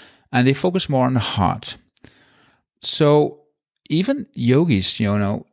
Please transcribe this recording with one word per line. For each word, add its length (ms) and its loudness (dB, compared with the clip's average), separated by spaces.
and 160 2
they 60 4
focus 360 -2
more 180 0
on 80 -2
the 60 0
heart. 580 -4
So 580 2
even 460 -2
yogis, 640 0
you 160 0
know, 360 -4